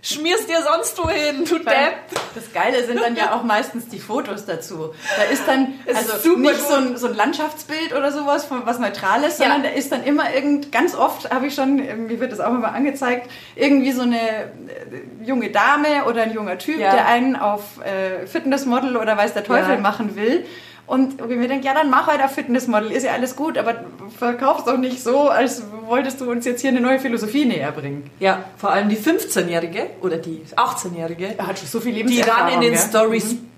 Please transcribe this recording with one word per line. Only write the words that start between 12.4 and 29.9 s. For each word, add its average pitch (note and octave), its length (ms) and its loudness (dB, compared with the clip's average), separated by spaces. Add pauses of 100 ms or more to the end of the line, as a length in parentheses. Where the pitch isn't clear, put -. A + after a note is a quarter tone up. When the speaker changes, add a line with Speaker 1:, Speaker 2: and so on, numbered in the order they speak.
Speaker 2:
auch G#3+ 120 0
immer A3+ 200 -2
angezeigt, B3 580 -2 (240)
irgendwie C4+ 380 4
so B3+ 80 -2
eine, A#3+ 180 2
äh, A3 300 -2 (760)
junge A#3 260 -2
Dame C#4+ 540 4
oder A#3 180 0
ein A3 100 -2
junger G3 240 -4
Typ, - 240 -4
Speaker 1:
Ja. G3 100 4
Speaker 2:
der G3 160 6
einen B3 300 2
auf, G#3 480 -2
äh, F#3+ 420 -4
Fitnessmodel C4 680 0
oder G#3+ 180 0
weiß G#3 200 2
der G#3 100 -4
Teufel B3 300 4
Speaker 1:
Ja. G#3 40 -2
Speaker 2:
machen G3 380 -2
will. B3 260 2 (420)
Und C4 380 0
wo A3+ 60 -8
ich B3 80 -2
mir A#3+ 100 0
denke, C4+ 180 -2
"Ja, C4+ 80 0
dann D4 160 4
mach C4 180 4
halt D4 140 2
auf C4+ 100 2
Fitnessmodel, A#3+ 600 0
ist B3 120 0
ja B3 100 0
alles A#3+ 240 -2
gut, D4+ 200 -2
aber A3+ 280 -2 (340)
verkauf's C4 460 0
doch B3 120 2
nicht B3+ 240 -2
so, C#4 280 4
als A#3+ 340 2 (240)
wolltest C4 320 -2
du B3 100 -4
uns A#3+ 140 -2
jetzt A#3+ 160 -2
hier C4+ 120 0
eine B3 100 4
neue C4 180 4
Philosophie A#3 460 0
näher D3+ 260 0
bringen." C#3+ 380 -8 (100)
Speaker 1:
Ja, F#3+ 240 2 (140)
vor G3+ 160 -2
allem G#3 160 2
die A3 80 0
fünfzehnjährige F3 920 0 (140)